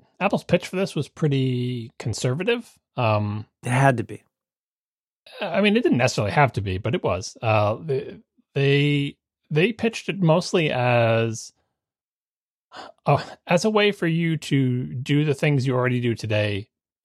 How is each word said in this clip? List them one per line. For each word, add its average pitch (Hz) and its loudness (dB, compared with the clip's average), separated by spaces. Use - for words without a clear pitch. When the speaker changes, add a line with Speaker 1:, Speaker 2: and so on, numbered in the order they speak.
Speaker 1:
Apple's 196 -2
pitch 175 0
for 180 -8
this 190 -4
was 147 -4
pretty 127 -2
conservative. 175 -4
Um, 107 0
Speaker 2:
It 120 -6
had 131 4
to 107 -6
be. 107 -14
Speaker 1:
I 170 -2
mean, 202 4
it 247 2
didn't 320 4
necessarily 120 0
have 139 4
to 110 -2
be, 95 -4
but 110 -2
it - -4
was. 92 -4
Uh, 107 2
they, - -6
they, 143 0
they 180 2
pitched - -4
it 196 -6
mostly 165 2
as, 117 2
uh, 143 2
as 175 2
a 220 2
way 208 4
for 185 -4
you 165 0
to 127 0
do 143 0
the 147 0
things 143 2
you 131 0
already 123 0
do 120 0
today, 107 -4